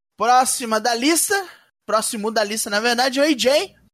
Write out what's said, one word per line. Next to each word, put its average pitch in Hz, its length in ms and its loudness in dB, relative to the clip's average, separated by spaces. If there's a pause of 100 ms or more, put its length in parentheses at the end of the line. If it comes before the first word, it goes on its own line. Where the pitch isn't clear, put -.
(180)
Próxima 247 600 2
da 233 160 0
lista, 311 400 0 (500)
próximo 214 460 -2
da 220 100 0
lista, 214 280 -4
na 208 100 -2
verdade, 240 400 0
é 277 40 2
o - 20 4
A 320 100 2
J. 269 400 0 (180)